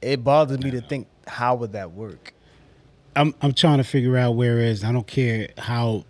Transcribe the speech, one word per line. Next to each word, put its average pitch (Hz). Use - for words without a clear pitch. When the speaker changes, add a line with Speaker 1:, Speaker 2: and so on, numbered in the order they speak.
Speaker 1:
it 127
bothers 139
me 135
to 123
Speaker 2:
Nah. 113
Speaker 1:
think, 135
how 123
would 117
that 95
work? 95
Speaker 2:
I'm, 147
I'm 143
trying 151
to 135
figure 127
out, 123
whereas 117
I 110
don't 120
care 113
how 117